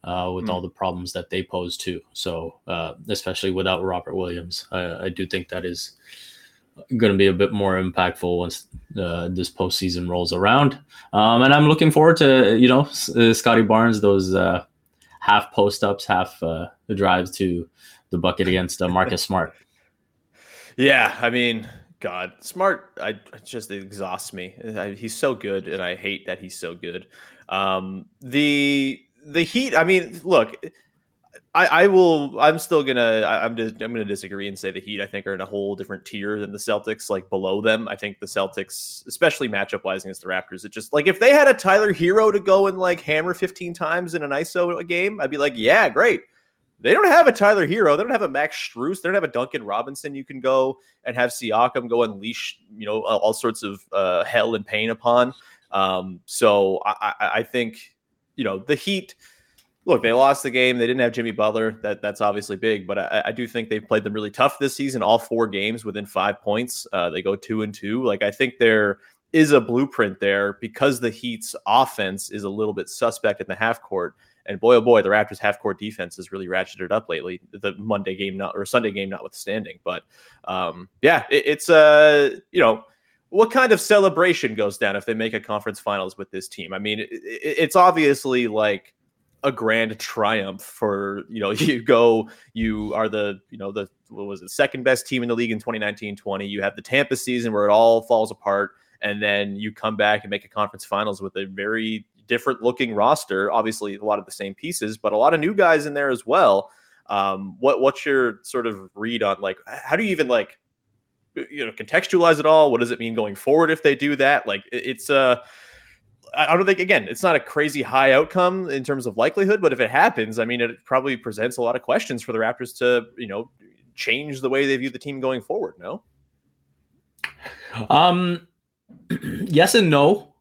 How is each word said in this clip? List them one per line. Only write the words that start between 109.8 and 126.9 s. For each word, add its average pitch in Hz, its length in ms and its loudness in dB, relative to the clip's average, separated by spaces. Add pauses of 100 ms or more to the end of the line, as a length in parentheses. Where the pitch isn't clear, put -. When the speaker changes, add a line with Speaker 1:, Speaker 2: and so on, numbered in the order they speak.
Speaker 2:
how 139 100 0
do 208 80 -2
you 208 60 -2
even, 156 180 0
like, 117 320 -2 (800)
y-, 135 120 -10
you 143 160 -8
know, 113 60 -10
contextualize 170 640 2
it 147 80 -4
all? 156 240 8
What 120 120 2
does 120 100 -2
it 117 80 -6
mean 113 160 -6
going 107 200 -2
forward 156 360 2
if 156 100 -2
they 139 140 4
do 143 220 -2
that? 135 280 2
Like, 101 180 -6 (100)
it, 123 140 -6
it's, 131 220 -10
uh, 131 280 4 (960)
I, 151 140 0
I 165 100 4
don't 190 80 2
think, 185 140 2
again, 180 280 0
it's 117 160 -8
not 170 140 4
a - 20 2
crazy 147 420 -4
high 131 300 2
outcome 180 580 2
in 139 140 -6
terms 135 220 -6
of 104 100 -6
likelihood, 190 460 0
but 160 100 2
if 127 80 -4
it 113 100 2
happens, 117 480 0
I 117 60 -2
mean, 120 160 -4
it 117 240 -4
probably 131 320 -2
presents 113 400 -6
a 127 60 -6
lot 120 160 -2
of - 40 -6
questions 135 400 -2
for 123 120 -10
the 110 60 -2
Raptors 117 400 -4
to, 123 260 2 (120)
you 117 100 -10
know, 104 220 -10 (460)
change 135 460 -4
the 131 80 -2
way 135 180 0
they 135 80 0
view 131 140 -6
the 120 100 -14
team 139 220 -10
going 131 200 -4
forward, 190 380 -8
no? 113 240 -12 (1900)